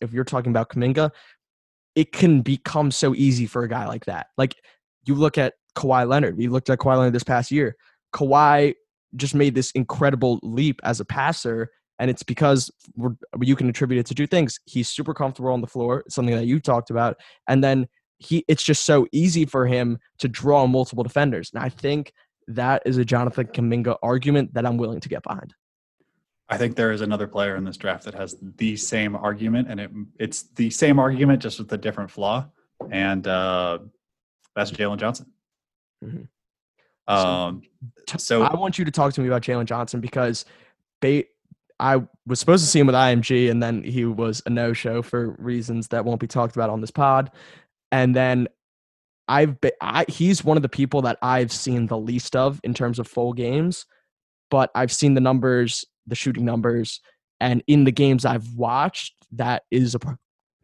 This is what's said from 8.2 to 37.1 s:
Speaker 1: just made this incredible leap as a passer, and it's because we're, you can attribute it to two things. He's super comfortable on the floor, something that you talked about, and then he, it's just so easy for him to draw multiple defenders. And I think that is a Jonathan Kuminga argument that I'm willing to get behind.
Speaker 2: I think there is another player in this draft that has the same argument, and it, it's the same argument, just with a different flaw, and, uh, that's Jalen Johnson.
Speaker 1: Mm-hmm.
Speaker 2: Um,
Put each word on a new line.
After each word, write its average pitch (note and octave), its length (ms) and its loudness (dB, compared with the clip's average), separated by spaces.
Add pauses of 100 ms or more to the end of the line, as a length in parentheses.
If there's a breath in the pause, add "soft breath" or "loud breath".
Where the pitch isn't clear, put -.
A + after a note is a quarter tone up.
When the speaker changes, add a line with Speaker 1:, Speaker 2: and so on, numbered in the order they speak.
Speaker 1:
just C3+ 180 -4
made C#3+ 220 4
this B2+ 160 -2
incredible C3 720 0
leap C3 400 -2
as A#2 160 -2
a G#2 60 -8
passer, B2 640 -4 (260)
and B2+ 140 0
it's B2 100 -4
because C3+ 480 2 (260)
we're, A#2+ 200 -6 (260)
you C3 140 2
can C3 120 0
attribute B2 320 -2
it A#2 60 -2
to B2+ 100 -8
two D3 120 -2
things. D#3+ 380 0
He's A#2+ 220 -4
super D3+ 260 -8
comfortable C3 380 -4
on B2 100 -2
the A#2+ 60 -8
floor, B2 400 -4
something A#2+ 280 -2
that A#2 100 -2
you C3 140 2
talked A#2+ 320 -2
about, A#2 280 -2 (280 soft breath)
and C3+ 160 4
then C3+ 240 2 (320)
he, - 280 -2
it's D#3+ 160 2
just - 220 0
so C#3+ 260 4
easy E3 340 2
for C3 200 0
him B2 320 0 (220)
to - 80 -2
draw C3+ 400 2
multiple B2+ 360 0
defenders. C3 500 0
And - 100 -6
I C3 60 -4
think C#3+ 440 -4 (340)
that B2 380 0
is B2+ 120 0
a B2 80 2
Jonathan B2 420 0
Kuminga A#2+ 560 -2
argument C3 500 0
that B2 120 -2
I'm A#2+ 120 0
willing A#2 220 -4
to - 100 -12
get - 140 -8
behind. - 320 -12 (920)
Speaker 2:
I G#2+ 80 -4
think A#2+ 180 -2
there A2+ 160 2
is G#2+ 100 -4
another G#2 260 -2
player G2+ 280 -2
in F#2+ 80 -6
this F#2+ 140 -10
draft F#2 280 -6
that G#2+ 100 -14
has F#2+ 200 -12 (220)
the A2 180 -2
same G#2+ 400 -4
argument, A2 540 -2
and G#2 100 -10
it, G2+ 120 -12 (280)
it's G#2+ 240 -8 (120)
the A#2 140 0
same C#3+ 300 4
argument, C3+ 420 4
just - 180 -8
with G#2+ 140 -10
a G#2+ 40 -4
different G2 340 -8
flaw, G#2+ 360 -4 (440)
and, F#2+ 360 -2
uh, F#2 520 -2 (760)
that's G#2 160 -4
Jalen G#2 260 -4
Johnson. G#2+ 340 -6 (720)
Speaker 1:
Mm-hmm. C#3 200 -14 (840)
Speaker 2:
Um, F2+ 540 0 (460)